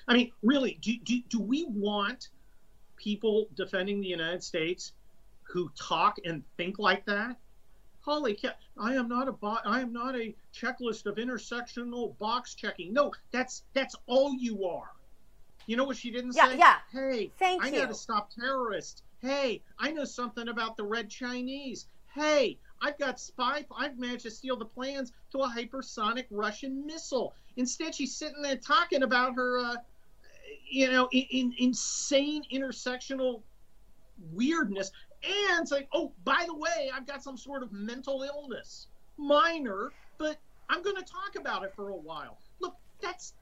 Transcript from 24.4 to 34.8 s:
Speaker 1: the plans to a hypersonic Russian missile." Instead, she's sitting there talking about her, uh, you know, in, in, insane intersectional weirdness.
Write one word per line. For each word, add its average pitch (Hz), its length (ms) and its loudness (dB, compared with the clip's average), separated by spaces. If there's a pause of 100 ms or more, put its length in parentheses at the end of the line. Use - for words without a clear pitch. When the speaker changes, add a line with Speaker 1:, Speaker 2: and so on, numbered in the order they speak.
Speaker 1:
the 220 80 -8
plans 262 480 -6 (180)
to 269 80 -2
a 269 80 2
hypersonic 240 840 -2
Russian 214 560 -4
missile." 302 480 -2 (220)
Instead, 254 400 -2
she's - 180 -2
sitting 294 280 -8
there 277 160 0
talking 294 460 4
about 254 320 4
her, 247 240 2
uh, 240 160 -2 (920)
you 262 220 4
know, 254 220 6
in, 262 180 4
in, 247 260 2
insane 285 920 2
intersectional 254 920 -2 (920)
weirdness. 208 580 0 (320)